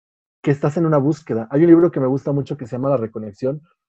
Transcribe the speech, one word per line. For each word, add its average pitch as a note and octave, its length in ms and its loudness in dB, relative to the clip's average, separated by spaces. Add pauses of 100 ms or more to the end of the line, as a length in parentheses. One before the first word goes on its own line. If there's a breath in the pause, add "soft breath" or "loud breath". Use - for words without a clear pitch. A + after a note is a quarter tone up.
(420)
que D3 100 0
estás D3 260 -2
en E3+ 100 2
una D#3 100 2
búsqueda. C3 540 -2
Hay C#3+ 100 2
un E3+ 60 6
libro E3+ 240 6
que D#3+ 80 -4
me C3+ 80 0
gusta C3+ 240 -4
mucho C#3+ 260 -4
que B2+ 80 -14
se A#2+ 120 -10
llama C3 120 -4
La C#3 80 2
Reconexión, A2 640 -8 (280)